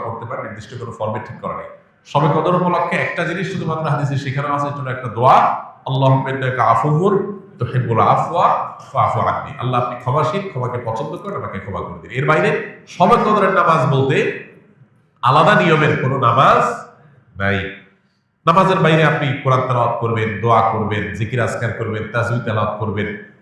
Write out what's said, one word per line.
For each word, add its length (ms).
পড়তে 220
পারেন, 180
নির্দিষ্ট 340
কোনো 140
ফরম্যাট 360
ঠিক 120
করা 160
নেই। 100
শবে 240
কদর 260
উপলক্ষে 420
একটা 280
জিনিস 280
শুধুমাত্র 320
হাদিসে 320
শেখানো 380
আছে, 120
এটা 100
হলো 140
একটা 180
দোয়া, 260
"আল্লাহুম্মা 440
ইন্নাকা 340
আফুউন 760
তুহিব্বুল 420
আফওয়া 760
ফাফু 280
আননি।" 380
আল্লাহ, 240
আপনি 180
ক্ষমাশীল, 480
ক্ষমাকে 360
পছন্দ 320
করেন, 200
আমাকে 220
ক্ষমা 220
করে 280
দিন। 20
এর 160
বাইরে 640
শবে 280
কদরের 360
নামাজ 400
বলতে 520
আলাদা 380
নিয়মের 420
কোনো 160
নামাজ 560
নাই। 380
নামাজের 300
বাইরে 280
আপনি 380
কোরআন 180
তেলাওয়াত 400
করবেন, 400
দোয়া 300
করবেন, 440
জিকির 260
আজকার 320
করবেন, 300
তাসবিহ 280
তেলাওয়াত 400
করবেন 360